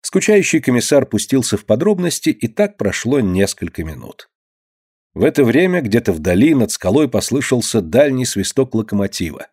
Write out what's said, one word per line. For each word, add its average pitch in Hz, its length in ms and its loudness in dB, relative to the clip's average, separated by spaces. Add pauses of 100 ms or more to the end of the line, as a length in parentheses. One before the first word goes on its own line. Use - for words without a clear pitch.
Скучающий 196 600 2
комиссар 127 460 2
пустился 117 500 -2
в - 80 -6
подробности, 175 640 0
и - 180 -4
так 208 280 -2
прошло 117 440 -2
несколько 92 640 -2
минут. 71 440 -16 (880)
В 85 80 2
это 143 200 4
время 175 360 2
где-то 113 320 0
вдали 90 420 2
над 120 160 0
скалой 131 380 0
послышался 123 720 -2
дальний 127 460 0
свисток 131 480 -2
локомотива 98 800 -4